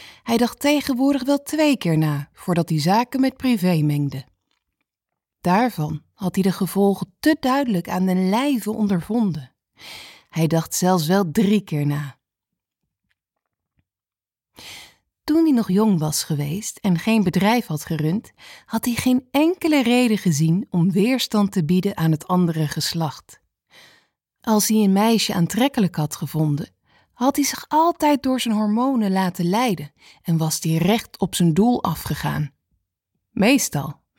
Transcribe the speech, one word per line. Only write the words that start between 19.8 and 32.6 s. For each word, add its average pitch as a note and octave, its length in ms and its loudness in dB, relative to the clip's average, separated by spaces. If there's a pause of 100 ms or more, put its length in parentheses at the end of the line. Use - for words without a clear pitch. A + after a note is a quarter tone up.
reden A#3 340 2
gezien E3 520 0
om F3+ 220 2
weerstand G#3 600 0
te F3 140 -2
bieden F3+ 320 0
aan D#3+ 140 2
het D#3 160 -4
andere E3 400 0
geslacht. - 760 -8 (1000)
Als G#3+ 260 2
hij G#3+ 100 2
een G3+ 160 4
meisje G#3+ 400 2
aantrekkelijk G3 600 0
had D3+ 200 -4
gevonden, D3+ 580 -4 (400)
had C4 220 0
hij C#4+ 100 0
zich - 220 -6
altijd D4+ 560 2
door C4 160 0
zijn A3+ 160 -2
hormonen G#3+ 560 0
laten F#3 340 0
leiden F#3 480 -2 (280)
en E3 160 0
was D#3+ 240 -2
hij D#3+ 140 0
recht E3 440 0
op - 160 -4
zijn E3+ 180 4
doel A3+ 300 2
afgegaan. D3+ 680 -6 (800)